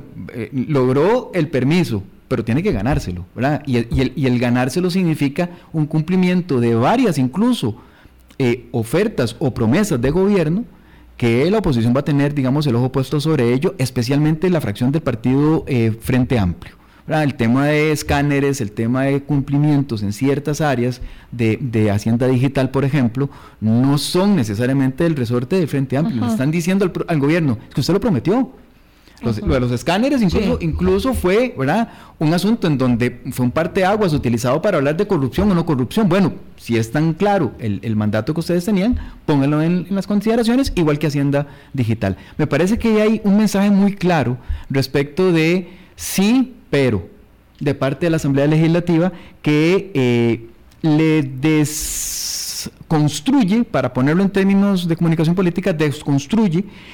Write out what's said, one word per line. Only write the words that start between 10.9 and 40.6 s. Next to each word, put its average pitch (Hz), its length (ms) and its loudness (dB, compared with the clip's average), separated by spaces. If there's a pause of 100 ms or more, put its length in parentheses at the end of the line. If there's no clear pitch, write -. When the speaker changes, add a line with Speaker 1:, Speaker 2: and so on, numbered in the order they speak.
Speaker 1:
que 123 340 2
la 214 80 2
oposición 120 360 2
va 135 40 2
a 147 60 -4
tener, 143 280 2
digamos, 143 340 0
el 117 80 2
ojo 123 160 0
puesto 143 280 -2
sobre 139 340 2
ello, 147 240 0
especialmente 143 720 0
la 165 120 0
fracción 123 300 -2
del 156 120 -2
partido, 139 640 0
eh, 113 340 0
Frente 127 380 0
Amplio, 90 340 -4 (320)
¿verdad? 156 180 0
El 139 120 -2
tema 123 320 2
de 151 240 2
escáneres, 143 680 0
el 104 100 -6
tema 123 320 -2
de 139 180 0
cumplimientos 143 800 0
en 101 100 -4
ciertas 139 480 -2
áreas 127 420 -2 (300)
de, 113 300 0
de 113 300 0
Hacienda 113 360 0
Digital, 131 440 0
por 135 120 0
ejemplo, 131 460 0 (320)
no 123 380 2
son 196 360 0
necesariamente 131 680 0
del 165 120 2
resorte 123 420 -2
del 175 100 0
Frente 135 300 -2
Amplio. 160 180 0
Le 110 80 -2
Speaker 2:
Ujú. 120 80 0
Speaker 1:
están 135 180 0
diciendo 180 340 0
al 180 80 0
pro-, - 160 -6
al 165 120 0
gobierno, 143 400 2 (100)
"Es - 60 -10
que 151 60 0
usted 165 120 0
lo 196 60 2
prometió". 214 500 0 (720)
Los, 110 160 -2
Speaker 2:
Ujú. 208 100 -4
Speaker 1:
lo 165 60 0
de 131 80 2
los 123 100 0
escáneres 214 500 0
incluso, 208 380 0
Speaker 2:
Sí. 180 60 -6
Speaker 1:
incluso 185 480 0
fue, 208 440 0
¿verdad? 165 300 0 (320)
Un 160 140 2
asunto 190 340 0
en 147 100 2
donde 123 440 0 (100)
fue 123 140 -2
un 120 60 0
parteaguas 185 600 0
utilizado 127 500 0
para 202 160 0
hablar 147 200 0
de 202 100 0
corrupción 170 420 0
o 185 60 4
no 165 100 0
corrupción. 160 440 0
Bueno, 175 240 2 (240)
si - 180 -4
es 113 160 0
tan 160 220 0
claro 196 460 0
el, 104 240 -4
el 113 120 -2
mandato 107 380 0
que 165 80 -4
ustedes 170 240 -2
tenían, 214 320 0 (280)
pónganlo 147 360 2
en, 170 260 0
en 196 80 -4
las 190 120 -4
consideraciones, 226 680 0